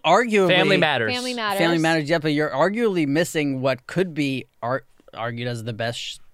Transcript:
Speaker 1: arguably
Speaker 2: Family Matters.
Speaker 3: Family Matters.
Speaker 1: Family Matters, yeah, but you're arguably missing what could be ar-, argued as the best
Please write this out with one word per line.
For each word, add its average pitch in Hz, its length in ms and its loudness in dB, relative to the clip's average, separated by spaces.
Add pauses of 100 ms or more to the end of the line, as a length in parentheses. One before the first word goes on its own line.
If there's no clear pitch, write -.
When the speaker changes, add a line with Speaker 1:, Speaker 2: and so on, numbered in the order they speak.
Speaker 1:
arguably 202 440 4
Speaker 2:
Family 185 280 4
Matters. 131 380 2
Speaker 3:
Family 247 180 -4
Matters. 214 260 -4
Speaker 1:
Family 170 200 2
Matters, 160 320 0
yeah, 170 80 2
but 151 160 0
you're 151 160 0
arguably 185 560 0
missing 143 560 -2
what 131 240 -2
could 180 260 -2
be 139 320 -4 (180)
ar-, 123 220 -4 (300)
argued 120 340 -6
as 117 160 -6
the 117 80 -8
best 113 480 -8 (140)